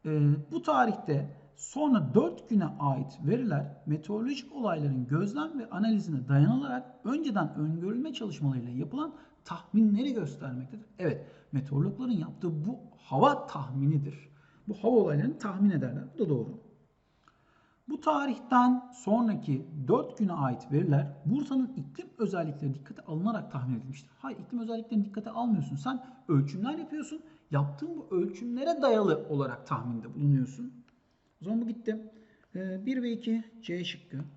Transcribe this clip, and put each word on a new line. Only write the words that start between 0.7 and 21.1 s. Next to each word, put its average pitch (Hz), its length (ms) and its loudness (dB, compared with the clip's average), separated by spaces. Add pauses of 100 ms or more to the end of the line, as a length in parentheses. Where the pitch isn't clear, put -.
sonra 233 580 2
dört 320 360 2
güne 196 160 4
ait 143 640 -2
veriler 180 580 0
meteorolojik 220 720 -4
olayların 147 520 0
gözlem 247 520 -2
ve 220 100 -8
analizine 175 580 0
dayanılarak 247 760 4
önceden 214 520 -2
öngörülme 180 580 -2
çalışmalarıyla 139 580 -4
yapılan 233 440 -6 (300)
tahminleri 214 680 2
göstermektedir. 143 720 -6 (140)
Evet, - 260 -2 (260)
meteorologların 185 600 0
yaptığı 160 540 -2
bu 247 140 -6 (180)
hava 247 500 4
tahminidir. 139 840 0 (380)
Bu 208 60 -4
hava 240 220 2
olaylarını 190 420 4
tahmin 202 320 2
ederler. 135 340 0 (100)
Bu - 60 -12
da 175 100 0
doğru. 120 300 -2 (1300)
Bu 302 120 -6
tarihten 254 920 4
sonraki 196 720 2 (220)
dört - 300 2
güne 190 160 0
ait 139 380 -2
veriler 151 360 4 (180)